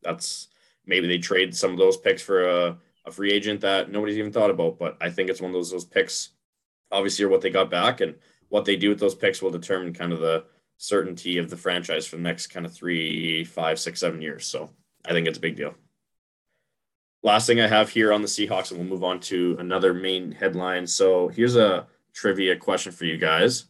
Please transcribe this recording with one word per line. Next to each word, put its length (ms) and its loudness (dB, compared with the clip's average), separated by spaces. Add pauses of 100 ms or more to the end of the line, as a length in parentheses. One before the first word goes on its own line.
That's, 460 -8 (360)
maybe 220 0
they 120 0
trade 360 0
some 160 0
of 80 -6
those 180 6
picks 240 0
for 260 2
a, 300 2 (300)
a 40 -16
free 220 -2
agent 300 -2
that 280 0
nobody's 280 -4
even 140 -6
thought 180 4
about. 280 0
But 220 -8
I 80 -4
think 220 -2
it's 100 -4
one 100 -6
of 40 -8
those, 160 -2
those 160 -8
picks 440 -2 (640)
obviously 320 0
are 60 4
what 100 6
they 80 0
got 220 2
back, 320 0
and 140 -4 (340)
what 160 0
they 100 2
do 140 2
with 100 0
those 140 2
picks 260 -2
will 100 -2
determine 440 -6
kind 180 -4
of 80 -4
the 240 0 (320)
certainty 600 -2
of 100 -4
the 80 -12
franchise 500 -4
for 100 -14
the 60 -6
next 260 -6
kind 180 -10
of 80 -12
three, 680 -4
five, 360 -2
six, 200 -8
seven 200 -2
years. 260 -10
So 240 -10 (360)
I 60 -4
think 140 0
it's 120 -4
a 20 -12
big 160 -4
deal. 180 -8 (1500)
Last 240 6
thing 120 6
I 60 6
have 220 6
here 240 4
on 100 2
the 60 -4
Seahawks, 420 -4
and 80 -10
we'll 100 -6
move 140 -6
on 180 -2
to 380 0
another 340 2
main 380 -4
headline. 560 -2
So 420 4
here's 280 2
a 320 4 (240)
trivia 420 0
question 380 -2
for 140 -8
you 100 -2
guys. 540 2